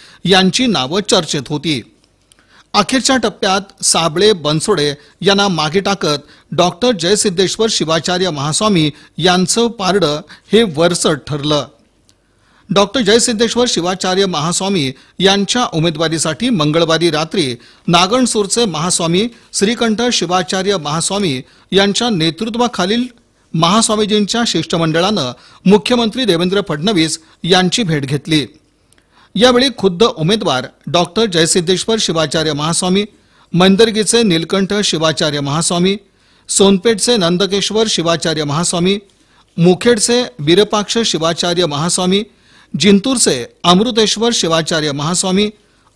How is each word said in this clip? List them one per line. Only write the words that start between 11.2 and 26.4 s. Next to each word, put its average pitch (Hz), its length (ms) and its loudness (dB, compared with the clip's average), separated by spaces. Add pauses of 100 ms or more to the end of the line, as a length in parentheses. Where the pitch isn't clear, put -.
ठरलं. 147 380 -2 (1120)
डॉक्टर 202 260 0
जयसिद्धेश्वर 233 680 2
शिवाचार्य 185 580 -2
महास्वामी 170 680 -2 (260)
यांच्या 202 560 2
उमेदवारीसाठी 160 760 -2
मंगळवारी 160 600 2
रात्री 151 460 -2 (320)
नागणसूरचे 208 760 2
महास्वामी 175 640 -2 (240)
श्रीकंठ 226 500 0 (100)
शिवाचार्य 185 640 -2
महास्वामी 160 680 -4 (300)
यांच्या 202 380 2
नेतृत्वाखालील 220 920 -2 (500)
महास्वामीजींच्या 214 920 0
शिष्टमंडळानं 165 840 -2 (340)
मुख्यमंत्री 226 580 2
देवेंद्र 185 440 0